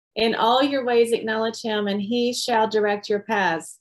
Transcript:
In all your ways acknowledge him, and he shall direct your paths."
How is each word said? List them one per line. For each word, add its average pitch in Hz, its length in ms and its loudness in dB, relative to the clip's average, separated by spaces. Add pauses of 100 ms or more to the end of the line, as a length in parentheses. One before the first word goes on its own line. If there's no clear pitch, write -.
(160)
In 220 200 0
all 247 260 4
your 277 240 0
ways 233 280 4
acknowledge 220 500 -2
him, 214 240 -2
and 202 120 -2
he 240 340 -2
shall 226 340 0
direct 208 420 0
your 208 120 0
paths." 185 600 -2